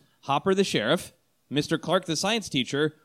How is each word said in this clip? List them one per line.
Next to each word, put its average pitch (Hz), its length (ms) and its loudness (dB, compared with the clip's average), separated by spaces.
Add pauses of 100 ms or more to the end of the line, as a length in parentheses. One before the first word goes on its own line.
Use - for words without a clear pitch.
(220)
Hopper 151 320 0
the 190 100 2
sheriff, 139 500 0 (360)
Mister 147 280 0
Clark 175 280 0
the 160 100 -2
science 208 340 -2
teacher, 143 560 0